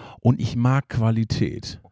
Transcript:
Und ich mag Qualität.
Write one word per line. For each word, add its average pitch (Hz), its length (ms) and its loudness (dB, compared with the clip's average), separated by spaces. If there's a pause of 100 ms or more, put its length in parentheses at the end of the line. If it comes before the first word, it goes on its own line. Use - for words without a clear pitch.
(200)
Und - 220 4
ich 117 160 -2
mag 131 320 2
Qualität. 113 920 -2 (120)